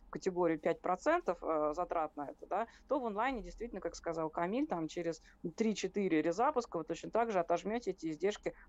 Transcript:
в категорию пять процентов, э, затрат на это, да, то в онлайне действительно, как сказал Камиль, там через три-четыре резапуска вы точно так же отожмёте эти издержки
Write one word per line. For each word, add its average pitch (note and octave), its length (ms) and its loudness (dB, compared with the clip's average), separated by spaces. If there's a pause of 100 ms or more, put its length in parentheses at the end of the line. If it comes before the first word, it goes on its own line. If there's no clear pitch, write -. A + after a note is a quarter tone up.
в - 40 -18
категорию E3+ 480 0
пять E3 220 0
процентов, F#3+ 600 0
э, D3+ 320 0
затрат E3 420 -2
на C#3+ 140 -8
это, - 160 -14
да, G#3 200 -2 (220)
то C#4 100 2
в B3 60 -4
онлайне A3+ 380 -2
действительно, F#3+ 400 -10
как E3 120 -4
сказал D#3+ 360 -4
Камиль, G3+ 360 2
там E3 220 0
через E3 340 -4 (340)
три-четыре F#3+ 680 2
резапуска A3 560 2
вы D#3 60 -4
точно E3+ 260 -6
так A#3 200 2
же F#3 100 2
отожмёте F3+ 500 0
эти D#3+ 200 -4
издержки F3 440 -2 (140)